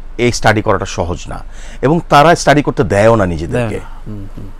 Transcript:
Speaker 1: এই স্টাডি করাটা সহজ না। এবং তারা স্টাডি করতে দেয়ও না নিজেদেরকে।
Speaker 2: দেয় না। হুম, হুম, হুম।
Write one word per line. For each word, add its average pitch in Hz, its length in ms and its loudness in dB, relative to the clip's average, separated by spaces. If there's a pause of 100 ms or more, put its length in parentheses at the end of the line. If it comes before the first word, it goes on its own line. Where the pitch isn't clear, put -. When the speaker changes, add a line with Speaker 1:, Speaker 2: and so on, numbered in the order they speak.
(180)
Speaker 1:
এই 120 140 2
স্টাডি 110 300 2
করাটা 101 240 0
সহজ 87 420 -6
না। - 160 -12 (380)
এবং 160 180 2 (100)
তারা 156 260 6
স্টাডি 147 260 2
করতে 147 220 0
দেয়ও 107 320 4
না 101 100 2
নিজেদেরকে। 87 440 -4
Speaker 2:
দেয় 92 100 -6
না। - 60 -14 (220)
হুম, 107 80 -10
হুম, 101 120 -12 (100)
হুম। 104 80 -12 (140)